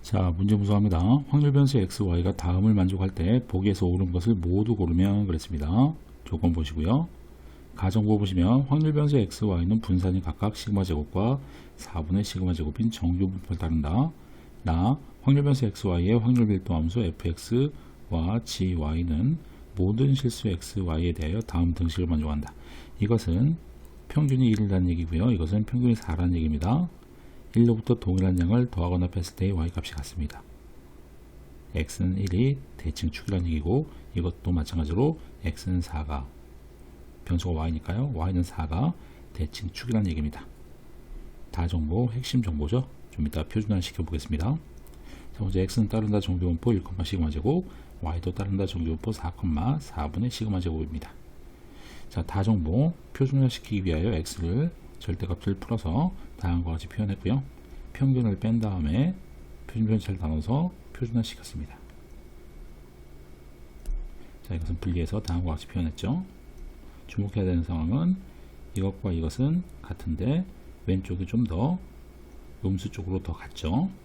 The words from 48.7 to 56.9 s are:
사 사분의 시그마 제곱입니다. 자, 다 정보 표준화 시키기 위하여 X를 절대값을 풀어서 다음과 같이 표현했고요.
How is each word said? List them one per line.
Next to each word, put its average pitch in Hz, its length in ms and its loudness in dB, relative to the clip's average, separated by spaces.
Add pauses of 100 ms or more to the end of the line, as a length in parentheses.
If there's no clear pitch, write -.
사 85 220 -6 (460)
사분의 82 500 -4
시그마 104 300 -2
제곱입니다. 78 520 -4 (1000)
자, 85 140 -4
다 95 200 -2
정보 107 500 4 (200)
표준화 135 360 4
시키기 98 360 -4
위하여 87 280 2
X를 90 580 -2 (280)
절대값을 92 560 -2
풀어서 117 580 -2 (240)
다음과 87 340 0
같이 80 160 -6
표현했고요. 110 560 -2 (500)